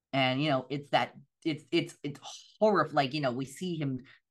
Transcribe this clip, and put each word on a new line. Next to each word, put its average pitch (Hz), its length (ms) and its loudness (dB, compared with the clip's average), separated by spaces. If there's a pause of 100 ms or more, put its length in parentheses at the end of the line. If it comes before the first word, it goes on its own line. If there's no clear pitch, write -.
(120)
And, 131 300 2
you 156 80 2
know, 131 180 0
it's 147 220 -8
that, 123 240 2 (300)
it's, 156 260 -4
it's, 170 320 0
it's 143 180 -8 (400)
horrif-, 180 340 4
like, 139 200 2
you 156 60 -2
know, 135 120 0
we 131 120 -4
see 175 320 -6
him 139 240 -2 (300)